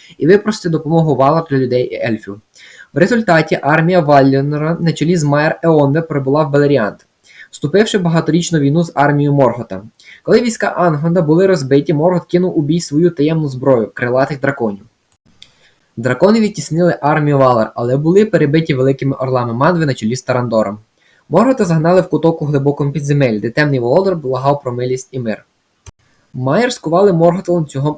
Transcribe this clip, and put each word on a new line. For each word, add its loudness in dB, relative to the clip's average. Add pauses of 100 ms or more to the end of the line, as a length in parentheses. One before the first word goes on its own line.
(180)
і -2
випросити 0
допомогу 0
Валар 2
для 0
людей 0
і -8
ельфів. -6 (520)
В -6
результаті 2
армія 2
Валлінора 2
на 0
чолі 0
з -2
Майер 0
Еонве 2
прибула -2
в -4
Белеріант, 0 (460)
вступивши 0
в 0
багаторічну 0
війну 2
з -6
армією 2
Моргота. 0 (420)
Коли 2
війська -4
Ангонда 0
були 2
розбиті, 0
Моргот 0
кинув -2
у 0
бій -2
свою 0
таємну -2
зброю — 0
крилатих -2
драконів. -4 (1120)
Дракони 0
відтіснили -2
армію 0
Валар, 2
але -2
були 2
перебиті 0
великими 0
орлами -4
Мандви 0
на 0
чолі -4
з -8
Тарандором. -2 (520)
Моргота 2
загнали 2
в -8
куток 0
у -4
глибокому -2
підземеллі, 0
де -6
темний -2
володар 0
благав -2
про -6
милість -6
і -8
мир. -8 (880)
Майер 0
скували 2
Моргота 0
ланцюгом -2